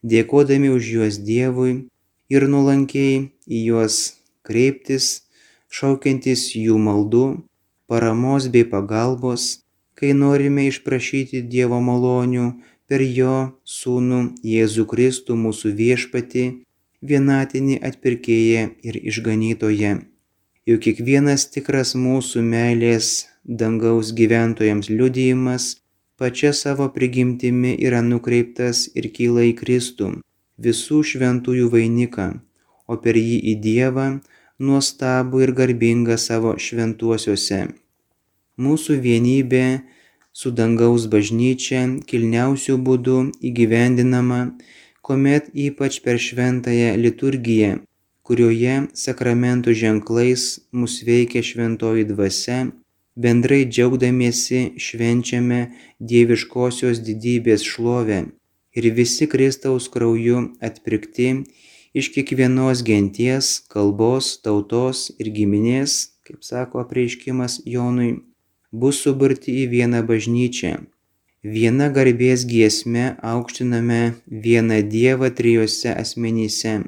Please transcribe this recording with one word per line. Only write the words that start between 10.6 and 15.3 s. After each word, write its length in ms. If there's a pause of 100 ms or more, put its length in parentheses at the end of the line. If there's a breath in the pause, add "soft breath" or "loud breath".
išprašyti 760
Dievo 380
malonių 720 (340 loud breath)
per 180
jo 340 (260)
Sūnų 580 (200)
Jėzų 460
Kristų 500